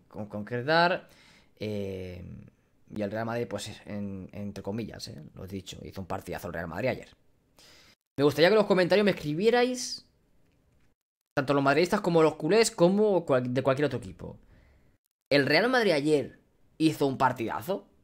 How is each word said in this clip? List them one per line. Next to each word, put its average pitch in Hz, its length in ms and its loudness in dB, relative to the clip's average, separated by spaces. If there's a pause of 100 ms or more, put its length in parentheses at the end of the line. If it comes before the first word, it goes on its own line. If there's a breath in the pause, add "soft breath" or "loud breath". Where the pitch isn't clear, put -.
con, 104 180 -12
concretar. 123 840 0 (500 soft breath)
Eh, 95 640 -8 (720)
y 104 60 -6
el 101 100 -2
Real 110 140 -4
Madrid, 117 240 -4
pues, 101 220 -8 (160)
en, 98 460 -8
entre 101 300 -10
comillas, 101 460 -8
eh, 113 140 -16 (120)
lo 95 120 -14
he - 20 -16
dicho, 95 340 -12
hizo - 200 -12
un 90 40 -10
partidazo 90 420 -8
el 85 40 -8
Real 82 160 -8
Madrid 101 220 -4
ayer. - 180 -8 (1080 soft breath)
Me 139 60 2
gustaría 147 260 4
que 214 60 6
en - 20 6
los 208 80 4
comentarios 185 400 4
me 190 60 4
escribierais, 233 920 0 (1300)
tanto 143 200 0
los 143 80 2
madridistas 170 400 2
como 170 200 4
los 156 120 4
culés, 208 360 2
como 190 540 4
cual-, 127 300 0
de 131 80 0
cualquier 135 240 2
otro 127 140 -4
equipo. 87 360 -14 (960 soft breath)
¿El 139 140 4
Real 170 240 4
Madrid 233 220 4
ayer 143 480 0 (360)
hizo 151 300 2
un 135 100 -2
partidazo? 120 680 -2 (180)